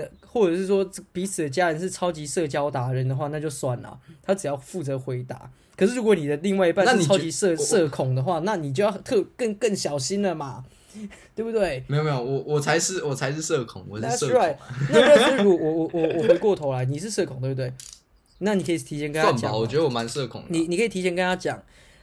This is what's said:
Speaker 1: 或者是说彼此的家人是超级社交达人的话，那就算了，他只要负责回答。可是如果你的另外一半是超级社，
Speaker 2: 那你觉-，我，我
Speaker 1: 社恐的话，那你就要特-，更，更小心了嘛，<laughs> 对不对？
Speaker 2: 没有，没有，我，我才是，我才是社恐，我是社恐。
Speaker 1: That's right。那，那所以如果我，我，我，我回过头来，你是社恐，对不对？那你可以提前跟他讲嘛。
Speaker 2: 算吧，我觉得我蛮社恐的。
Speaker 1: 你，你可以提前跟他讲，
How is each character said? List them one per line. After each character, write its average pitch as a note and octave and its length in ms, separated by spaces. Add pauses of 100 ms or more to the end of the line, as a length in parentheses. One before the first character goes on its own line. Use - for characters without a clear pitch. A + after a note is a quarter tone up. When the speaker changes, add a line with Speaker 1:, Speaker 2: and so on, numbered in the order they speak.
(260)
Speaker 1:
或 G3+ 240
者 E3+ 60
是 F#3+ 100
说 G3 180 (280)
彼 F3+ 120
此 F#3+ 180
的 D3 60
家 F3 220
人 D#3 80
是 F#3 100
超 F3+ 220
级 D#3 160
社 D#3 220
交 C#3+ 200
达 C3 240
人 C3 140
的 C3 80
话， C#3+ 140
那 D3+ 100
就 D3+ 100
算 C3 340
了， - 180 (200)
他 G3 140
只 - 140
要 C#3 80
负 E3+ 260
责 C3+ 160
回 B2+ 240
答。 - 260 (280)
可 F#3 100
是 A#3+ 80
如 B3 80
果 G#3 140
你 D3+ 100
的 D3 120
另 F#3+ 180
外 F#3+ 100
一 E3+ 60
半 F#3 120 (140)
是 F3 60
超 E3+ 120
级 E3 140
社， F#3 200
Speaker 2:
那 - 20
你 D#3+ 40
觉-， D3+ 60
我， - 0
我 G#3+ 160
Speaker 1:
社 D#3+ 100
恐 C3 280
的 C3 80
话， E3 160
那 G#3 160
你 D3 160
就 C3+ 100
要 G#3 80
特-， G3 320 (140)
更， A3 180
更 G#3 220
小 D3 200
心 F#3 260
了 F#3 120
嘛， C3+ 300 (340)
<laughs> - 380
对 G#3+ 80
不 A3+ 80
对？ E3 340
Speaker 2:
没 C#3+ 100
有， D3+ 60
没 D#3 80
有， C3 100
我， C3 200
我 D3 200
才 D3+ 160
是， F3 280
我 C#3 100
才 C3 160
是 D#3 100
社 D3+ 240
恐， F#2+ 240
我 G#2 120
是 - 160
社 C#3+ 120
恐。 B3+ 80
Speaker 1:
That's A#3+ 40
right。 D#3+ 160 (340)
那， D#4 80
那 C4 300
所 C4+ 100
以 G3+ 60
如 F#3 120
果 D#3 140
我， D#3+ 140
我， E3 80
我， D#3+ 240
我 E3 100
回 - 120
过 G3+ 180
头 C#3+ 160
来， B2+ 120
你 C#3 140
是 F#3+ 100
社 G#3 160
恐， C3 160
对 C3 100
不 C3+ 40
对？ B2+ 180 (640)
那 G3+ 180
你 F3+ 80
可 F3 80
以 D#3+ 60
提 D3 200
前 D3 140
跟 D#3 100
他 D#3 60
讲 C#3 60
嘛。 A2+ 60
Speaker 2:
算 G#2+ 120
吧， G#2+ 60
我 A2+ 60
觉 A#2+ 120
得 E3 80
我 D3 40
蛮 A#2 200
社 C3 180
恐 - 140
的。 - 100
Speaker 1:
你， E3 160
你 F3 100
可 G3+ 60
以 A#3 60
提 F#3+ 120
前 F3+ 140
跟 F3+ 100
他 F3+ 120
讲， C3+ 260 (400)